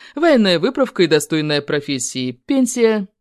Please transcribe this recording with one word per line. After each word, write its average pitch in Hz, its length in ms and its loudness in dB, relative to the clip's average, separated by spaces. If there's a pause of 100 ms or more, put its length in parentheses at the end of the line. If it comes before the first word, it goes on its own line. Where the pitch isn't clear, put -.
(140)
военная 254 440 2
выправка 247 440 0
и 170 40 6
достойная 151 560 0
профессии 135 680 -6
пенсия, 226 760 0 (120)